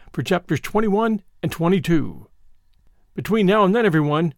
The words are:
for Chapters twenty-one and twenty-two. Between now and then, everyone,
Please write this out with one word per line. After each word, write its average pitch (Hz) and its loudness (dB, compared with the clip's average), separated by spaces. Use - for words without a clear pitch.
for 151 -6
Chapters 139 -2
twenty-one 220 0
and 165 -4
twenty-two. 165 0
Between 208 0
now 208 4
and 185 2
then, 233 2
everyone, 156 0